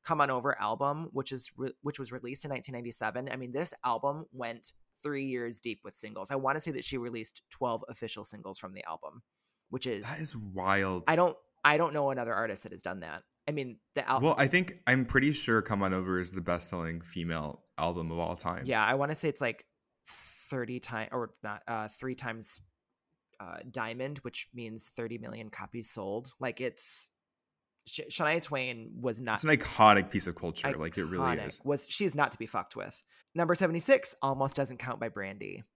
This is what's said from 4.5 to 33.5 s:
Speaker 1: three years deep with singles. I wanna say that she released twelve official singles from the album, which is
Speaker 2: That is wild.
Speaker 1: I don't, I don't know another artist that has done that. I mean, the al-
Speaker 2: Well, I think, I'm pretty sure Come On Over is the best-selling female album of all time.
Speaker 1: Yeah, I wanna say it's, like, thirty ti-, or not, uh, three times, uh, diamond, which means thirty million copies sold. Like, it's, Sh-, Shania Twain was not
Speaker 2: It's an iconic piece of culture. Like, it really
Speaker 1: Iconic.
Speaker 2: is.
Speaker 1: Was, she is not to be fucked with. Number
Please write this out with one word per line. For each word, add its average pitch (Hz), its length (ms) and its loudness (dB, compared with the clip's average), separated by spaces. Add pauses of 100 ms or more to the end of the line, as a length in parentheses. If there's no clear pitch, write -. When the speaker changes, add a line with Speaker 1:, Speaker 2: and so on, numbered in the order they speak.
Speaker 1:
three 139 240 -4
years 120 360 -4
deep 113 240 -6
with 101 100 -14
singles. 104 360 -10
I 139 40 -2
wanna 135 240 2
say 156 120 -4
that 131 120 -4
she 135 140 -4
released 117 520 -6
twelve 117 380 -2
official 110 380 -10
singles 98 340 -12
from 92 140 -12
the - 120 -14
album, 80 360 -10 (480)
which 131 180 -4
is 104 220 -4
Speaker 2:
That 156 100 -4
is 156 160 -2
wild. 95 720 2
Speaker 1:
I 160 80 8
don't, 175 220 6 (260)
I 151 140 8
don't 156 160 2
know 143 160 2
another 120 240 -2
artist 101 300 -2
that 92 100 -12
has - 80 -14
done 92 200 -6
that. 80 220 -10 (240)
I 147 40 -2
mean, 131 260 -4 (180)
the 139 140 -2
al- 131 100 4
Speaker 2:
Well, 151 180 6
I 135 100 6
think, 175 380 2
I'm 127 200 6
pretty 135 260 6
sure 113 300 4
Come 101 200 0
On 95 120 4
Over 92 260 2
is 90 120 -2
the 95 100 -4
best-selling 85 600 -2
female 82 640 -4 (140)
album 85 340 0
of 82 80 -2
all 85 160 0
time. 87 300 -4
Speaker 1:
Yeah, 113 200 4
I 123 100 4
wanna 147 200 0
say 156 140 -2
it's, - 120 -4
like, 120 240 -4 (840)
thirty 123 320 -4
ti-, 110 300 -6
or 117 200 -4 (100)
not, 104 260 -8
uh, 110 220 -4
three 131 260 -6
times, 113 460 -8 (800)
uh, 85 160 -12 (120)
diamond, 127 500 -6
which - 340 -10
means 113 420 -10
thirty 117 220 -6
million 113 320 -10
copies - 400 -10
sold. 110 500 -6
Like, 127 220 -4
it's, - 480 -4 (760)
Sh-, - 240 -10
Shania 165 320 2
Twain 127 500 -4 (100)
was 120 180 -2
not 113 160 0
Speaker 2:
It's - 80 2
an 156 60 4
iconic 107 600 10
piece 92 180 2
of 85 80 -4
culture. - 360 -4
Like, 80 260 -4
it 95 60 -2
really 90 320 0
Speaker 1:
Iconic. 107 120 -4
Speaker 2:
is. - 180 -6
Speaker 1:
Was, 139 240 0
she - 160 -2
is 139 100 0
not 143 160 4
to - 60 -14
be 113 80 -6
fucked - 320 -4
with. - 280 -10 (300)
Number 170 200 4